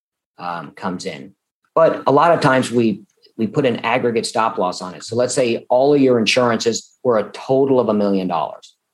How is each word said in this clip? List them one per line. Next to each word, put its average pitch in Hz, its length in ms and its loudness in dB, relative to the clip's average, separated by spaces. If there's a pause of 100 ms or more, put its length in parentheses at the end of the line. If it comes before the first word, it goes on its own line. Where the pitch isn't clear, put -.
(360)
um, 85 360 -10
comes 92 340 -8
in. 76 280 -12 (400)
But 160 320 2
a - 40 4
lot 151 220 4
of 160 100 0
times 131 280 2
we, 113 340 0 (340)
we 113 80 -2
put 135 180 -2
an 117 120 0
aggregate 117 500 -2
stop 113 320 -2
loss 90 240 -4
on 90 120 -12
it. 76 100 -18
So 113 120 -8
let's 123 180 0
say 123 360 -2
all 135 240 4
of 143 80 4
your 127 160 4
insurances 113 760 0 (100)
were 120 120 2
a 101 140 -2
total 135 500 0
of 110 80 0
a 107 60 2
million 98 340 0
dollars 76 480 -8 (180)